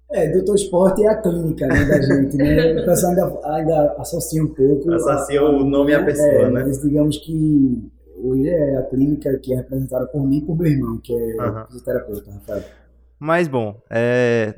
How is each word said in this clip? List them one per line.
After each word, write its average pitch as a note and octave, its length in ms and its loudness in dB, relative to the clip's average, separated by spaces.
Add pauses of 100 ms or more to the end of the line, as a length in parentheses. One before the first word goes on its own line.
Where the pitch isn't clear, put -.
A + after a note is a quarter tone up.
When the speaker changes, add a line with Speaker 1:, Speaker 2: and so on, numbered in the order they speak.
(140)
Speaker 1:
É, E3+ 160 0
doutor F#3+ 260 0
Esporte F#3 500 2
é - 20 8
a G#3+ 140 2
clínica, E3 460 -2
né, C#3+ 180 2
da C#3+ 160 4
gente, C#3 340 2
né? D#3 400 2
Speaker 2:
<laughs> - 80 -2
Speaker 1:
O - 20 -6
pessoal F3+ 280 2
ainda, D3+ 420 -2
ainda D#3 380 2
associa D#3 500 -4
um D3 100 -2
pouco C#3+ 380 2
Speaker 2:
Associa C#3+ 480 0
Speaker 1:
a, D3+ 100 4
Speaker 2:
o C#3 140 2
nome C#3+ 300 2
à D3 60 4
Speaker 1:
né? - 60 -2
Speaker 2:
pessoa, D3 220 2
Speaker 1:
É, B2+ 240 2
Speaker 2:
né? C3 140 -2
Speaker 1:
mas C#3 160 -4
digamos D3 380 0
que D3 720 0 (280)
hoje C3 320 -2
é C#3+ 280 0
a B2+ 60 -2
clínica C#3 560 -2
que B2+ 140 -6
é - 20 0
representada B2+ 520 -6
por C#3 200 -4
mim C#3 120 2
e D3 60 -6
por D#3+ 120 -4
meu E3 120 0
irmão, A#2+ 320 -2
que A#2+ 120 -8
é A2+ 260 -4
Speaker 2:
Aham. A2+ 280 -6
Speaker 1:
fisioterapeuta, A#2+ 640 -8
Rafael. G2+ 340 -12 (540)
Speaker 2:
Mas, E3 300 0
bom, A2+ 420 -4
é, A#2 680 0